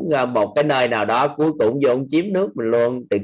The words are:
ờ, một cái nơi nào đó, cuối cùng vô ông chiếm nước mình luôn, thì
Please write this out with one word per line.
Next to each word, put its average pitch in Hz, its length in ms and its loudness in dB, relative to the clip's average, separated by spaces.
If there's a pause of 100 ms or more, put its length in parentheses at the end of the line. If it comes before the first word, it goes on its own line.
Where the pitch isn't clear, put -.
(120)
ờ, 131 140 0
một 107 280 0
cái 147 100 2
nơi 131 240 2
nào 110 160 -2
đó, 131 320 0
cuối 156 220 0
cùng 120 260 0
vô 127 60 4
ông 131 200 0
chiếm 175 220 0
nước 190 240 -2
mình 117 100 -4
luôn, 120 440 0
thì 104 140 0